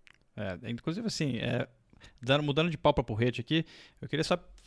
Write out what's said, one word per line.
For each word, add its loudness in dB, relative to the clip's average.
É, -4
inclusive, -4
assim, -2
é, 0
dando, 4
mudando 2
de -4
pau 4
pra 0
porrete 0
aqui, 0
eu -10
queria 0
só 2